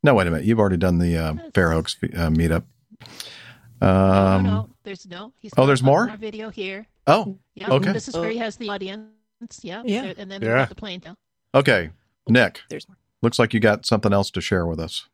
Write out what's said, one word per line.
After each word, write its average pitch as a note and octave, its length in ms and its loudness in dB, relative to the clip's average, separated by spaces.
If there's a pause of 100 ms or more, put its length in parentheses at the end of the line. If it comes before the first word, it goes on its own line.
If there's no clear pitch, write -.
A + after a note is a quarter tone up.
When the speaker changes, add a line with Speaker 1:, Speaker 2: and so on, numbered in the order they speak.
Speaker 1:
No, C#3+ 120 6
wait F#2+ 120 4
a E2+ 40 0
minute. D#2+ 160 -2
You've A2+ 140 2
already F#2+ 180 2
done F2 200 2
the, E2+ 200 2
uh, D#2+ 160 -2
Speaker 2:
Yes. - 180 -12
Speaker 1:
Fair F2 220 2
Oaks D#2+ 200 -2
fe-, - 220 -8
uh, E2 140 0
meetup. E2 340 0 (1160)
Speaker 2:
No, - 60 4
Speaker 1:
Um, F#2+ 560 4
Speaker 2:
no, G#2 240 -2 (140)
there's G3 240 -16
no. F#3 340 -18
He's G#3+ 120 -20
Speaker 1:
oh, C#3 100 2
Speaker 2:
got C3+ 40 6
Speaker 1:
there's C3+ 160 2
Speaker 2:
one C3+ 100 4
Speaker 1:
more? G#3 140 4
Speaker 2:
more A3 100 -10
video G#3+ 320 -12
here. G3 380 -12 (200)
Speaker 1:
Oh, F#3+ 300 0 (200)
Speaker 2:
Yep, - 120 -10
Speaker 1:
okay. C3 240 0
Speaker 2:
this - 160 -6
is B3 80 -8
where E3+ 140 -4
he A3+ 80 -6
has A3 180 -8
the A3 140 -10
audience. G3+ 400 -12 (500)
Yep. G3 260 -14
Speaker 3:
Yeah. A3+ 160 -4
Speaker 2:
There, F#3 140 -10
and - 140 -18
then G3 100 -14
Speaker 4:
Yeah. A#2 240 0
Speaker 2:
the - 100 -10
plane F3+ 260 -14
tail. E3+ 160 -20 (380)
Speaker 1:
Okay, A#2 360 2 (360)
Nick. A2+ 440 2
Speaker 3:
There's - 180 -14
more. - 80 -20 (240)
Speaker 1:
Looks A#2 180 0
like A#2 140 2
you A2+ 80 0
got G#2+ 240 2
something G#2 280 0
else G2 180 0
to F#2 100 -8
share F2 260 -2
with E2 140 -6
us. - 340 -10